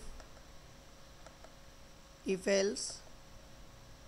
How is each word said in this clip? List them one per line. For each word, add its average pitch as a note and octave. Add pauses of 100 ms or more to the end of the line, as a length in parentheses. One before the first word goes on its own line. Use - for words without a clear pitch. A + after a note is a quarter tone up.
(2250)
if F#3+
else, G3+ (1080)